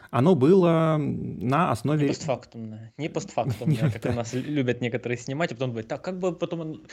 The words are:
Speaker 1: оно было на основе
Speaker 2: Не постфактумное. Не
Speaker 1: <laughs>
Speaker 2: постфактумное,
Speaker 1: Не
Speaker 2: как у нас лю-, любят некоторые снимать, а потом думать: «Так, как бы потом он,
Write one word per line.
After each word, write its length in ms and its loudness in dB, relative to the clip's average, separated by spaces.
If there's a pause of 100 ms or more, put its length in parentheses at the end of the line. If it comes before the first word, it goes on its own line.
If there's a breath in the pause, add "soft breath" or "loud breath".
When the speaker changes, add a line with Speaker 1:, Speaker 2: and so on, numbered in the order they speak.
(120 loud breath)
Speaker 1:
оно 240 6
было 640 6
на 720 0
основе 320 0
Speaker 2:
Не 100 2
постфактумное. 840 -8
Не 120 -6
Speaker 1:
<laughs> 60 -12
Speaker 2:
постфактумное, 720 0
Speaker 1:
Не 40 4
Speaker 2:
как 160 -4
у 80 0
нас 200 -4
лю-, 100 -2
любят 380 0
некоторые 360 -2
снимать, 340 -4
а 40 -10
потом 160 -4
думать: 160 -6
«Так, 160 -8
как 160 -8
бы 160 -2
потом 260 -6
он, 320 -10